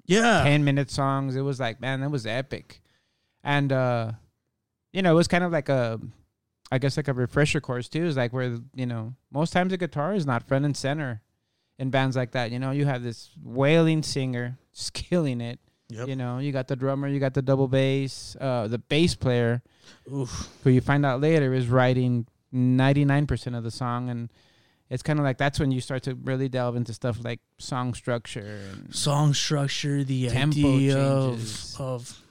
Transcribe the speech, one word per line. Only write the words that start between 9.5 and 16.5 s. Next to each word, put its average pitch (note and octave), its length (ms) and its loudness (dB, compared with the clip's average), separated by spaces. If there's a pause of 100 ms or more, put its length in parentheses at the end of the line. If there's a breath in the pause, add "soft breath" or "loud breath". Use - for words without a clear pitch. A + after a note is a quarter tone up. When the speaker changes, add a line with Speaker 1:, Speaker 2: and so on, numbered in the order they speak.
Speaker 2:
times F#3 180 2
the F#3+ 60 0
guitar E3+ 380 -2
is E3+ 100 0
not A#2+ 220 -2
front C3+ 180 2
and C#3+ 100 0
center C3+ 460 -4 (560)
in C3 140 -4
bands C3 240 2
like B2+ 160 -2
that. A#2+ 200 -2
You B2 80 -4
know, C3 120 -4
you C#3+ 140 0
have B2+ 180 -2
this A#2+ 260 -10 (140)
wailing D#3 580 4
singer B2+ 560 -4 (160)
just - 200 -10
killing D3 460 -2
it. A#2 200 -8 (300)
Speaker 1:
Yep. A#2 180 -8
Speaker 2:
You C3+ 80 -6
know, B2 240 -4
you C#3+ 140 -4